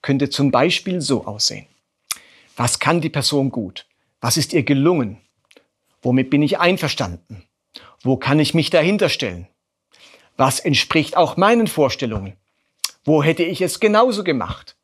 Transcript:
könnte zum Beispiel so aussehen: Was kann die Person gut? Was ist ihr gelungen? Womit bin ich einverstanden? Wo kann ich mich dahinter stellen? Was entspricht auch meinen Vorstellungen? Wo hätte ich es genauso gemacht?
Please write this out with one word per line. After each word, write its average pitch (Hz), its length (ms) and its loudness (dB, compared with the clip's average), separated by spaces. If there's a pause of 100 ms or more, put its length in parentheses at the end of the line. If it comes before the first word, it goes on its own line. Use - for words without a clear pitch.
könnte 139 260 0
zum 139 220 0
Beispiel 175 500 0
so 131 240 -2
aussehen: - 420 -6 (880)
Was 120 220 -2
kann 160 220 0
die 151 100 -4
Person 135 400 0
gut? 98 360 -10 (340)
Was 120 160 -2
ist 147 160 -2
ihr 156 120 2
gelungen? 139 540 0 (840)
Womit 131 280 0
bin 147 120 4
ich 151 160 0
einverstanden? 135 840 -2 (580)
Wo 127 140 0
kann 143 240 2
ich 147 140 0
mich 160 160 2
dahinter 180 380 2
stellen? 90 380 -6 (920)
Was 135 220 2
entspricht - 580 0
auch 175 200 2
meinen 214 320 2
Vorstellungen? 110 640 -2 (720)
Wo 151 180 4
hätte 160 220 2
ich 175 160 -4
es - 180 -2
genauso 214 460 2
gemacht? 127 600 -6